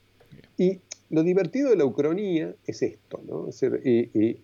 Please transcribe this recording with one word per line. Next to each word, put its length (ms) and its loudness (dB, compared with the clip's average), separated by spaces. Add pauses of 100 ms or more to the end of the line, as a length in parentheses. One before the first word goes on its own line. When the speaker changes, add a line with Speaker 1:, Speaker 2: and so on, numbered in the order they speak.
(560)
Speaker 1:
Bien. 240 2
Speaker 2:
Y 0 - (340)
lo 80 4
divertido 480 0
de 60 6
la 80 4
ucronía 680 -2 (120)
es 160 -6
esto, 440 -6
¿no? 220 -8
Es 120 -10
decir, 240 0
y, 340 2
y, 260 0